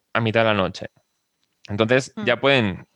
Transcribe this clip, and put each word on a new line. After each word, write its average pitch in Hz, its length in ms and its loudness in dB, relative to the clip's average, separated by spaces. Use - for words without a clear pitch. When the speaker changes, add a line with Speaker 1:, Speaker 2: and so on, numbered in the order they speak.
Speaker 1:
a 110 60 2
mitad 113 220 2
de 113 60 2
la 110 60 2
noche. 92 340 -2
Entonces, 110 500 0
Speaker 2:
Mm. 220 80 -8
Speaker 1:
ya 120 160 0
pueden 113 540 0